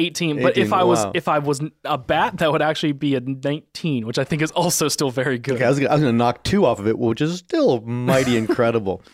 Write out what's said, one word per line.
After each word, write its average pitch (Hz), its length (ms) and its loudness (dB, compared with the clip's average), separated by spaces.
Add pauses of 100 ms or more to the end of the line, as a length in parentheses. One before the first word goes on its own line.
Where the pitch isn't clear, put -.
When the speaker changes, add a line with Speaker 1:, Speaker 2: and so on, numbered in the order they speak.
Speaker 1:
eighteen. 160 420 -2
But 131 140 4
if - 80 4
Speaker 2:
Eighteen, 104 80 0
Speaker 1:
I - 100 2
was, - 220 4
Speaker 2:
wow. 98 100 -4
Speaker 1:
if 170 140 -2
I 156 100 2
was 143 220 -2
n-, 151 100 -6 (140)
a 147 120 -2
bat, 160 420 -2
that 160 120 2
would 147 120 0
actually 156 300 0
be 139 220 -2
a 127 60 0
nineteen, 135 880 -4
which 123 100 -4
I 139 60 0
think 156 180 -2
is 156 100 -2
also 170 360 0
still 139 220 -2
very 127 280 -2
good. 127 160 -4
Speaker 2:
Okay, 123 100 0
I 117 40 4
was 139 100 2
gonna, 139 120 0
I 143 40 4
was 151 80 2
gonna 127 100 2
knock 120 300 0
two 196 220 2
off 113 160 2
of 101 80 0
it, 113 100 0
which 117 220 -2
is 165 180 -2
still 180 440 0
mighty 123 540 0
Speaker 1:
<laughs> - 20 2
Speaker 2:
incredible. 110 640 0 (120)